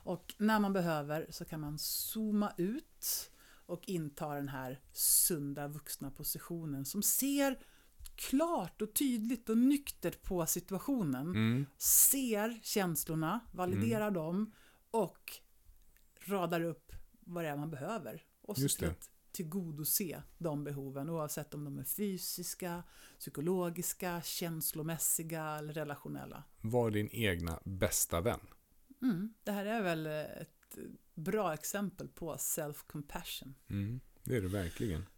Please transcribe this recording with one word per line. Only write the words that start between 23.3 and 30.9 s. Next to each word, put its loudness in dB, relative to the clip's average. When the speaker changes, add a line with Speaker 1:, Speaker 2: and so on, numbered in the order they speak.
Speaker 1:
känslomässiga -2
eller -4
relationella. -6
Speaker 2:
Var 4
din 2
egna 2
bästa 2
vän. 2
Speaker 1:
Mm, 2
det -4
här -2
är 0
väl 2
ett -6